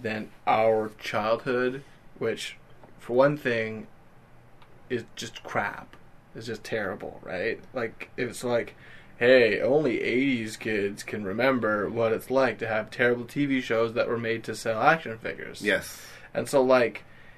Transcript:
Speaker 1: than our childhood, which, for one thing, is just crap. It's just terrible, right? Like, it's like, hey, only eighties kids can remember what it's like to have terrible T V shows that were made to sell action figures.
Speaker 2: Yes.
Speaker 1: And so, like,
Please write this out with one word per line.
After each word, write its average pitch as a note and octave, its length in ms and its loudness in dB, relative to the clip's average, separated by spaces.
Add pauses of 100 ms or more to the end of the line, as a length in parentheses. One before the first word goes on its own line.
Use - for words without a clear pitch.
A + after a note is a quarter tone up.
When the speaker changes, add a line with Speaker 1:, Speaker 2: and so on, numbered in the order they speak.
Speaker 1:
than A2 300 -6 (140)
our A2 540 4
childhood, B2 840 -2 (340)
which, - 380 -6 (420)
for - 140 -10
one C#3 240 6
thing, A2 500 -4 (1040)
is A#2 140 -4 (100)
just - 300 -12
crap. - 500 -6 (400)
It's A2+ 120 -12
just A2+ 180 -8
terrible, - 580 -6
right? F#2 380 -6 (120)
Like, - 440 -8
it's B2 260 -6
like, A#2+ 320 -2 (440)
hey, A#2+ 420 6
only C3+ 420 2
eighties A#2 540 0
kids G2+ 480 -4
can A2 200 -8
remember G#2+ 640 0
what A2+ 240 0
it's - 180 -4
like B2+ 280 2
to A2+ 80 -4
have A2 240 -2
terrible A#2+ 340 2
T C#3+ 220 -2
V C3+ 140 0
shows A#2 340 0
that A2+ 140 0
were A#2 100 -2
made A2+ 260 -4
to A2 100 -6
sell A2 280 -4
action C#3+ 360 2
figures. - 440 -10
Speaker 2:
Yes. - 420 0 (300)
Speaker 1:
And B2+ 140 -4
so, C#3 140 4
like, B2+ 420 4 (340)